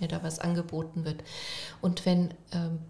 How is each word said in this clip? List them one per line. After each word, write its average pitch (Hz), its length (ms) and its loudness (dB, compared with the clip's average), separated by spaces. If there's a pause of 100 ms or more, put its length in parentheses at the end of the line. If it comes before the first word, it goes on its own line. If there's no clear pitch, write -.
mir 170 80 0
da 165 160 -2
was 160 160 -4
angeboten 165 640 0
wird. 156 140 -2 (640)
Und 175 240 2
wenn, 180 300 6 (180)
ähm, 165 380 -2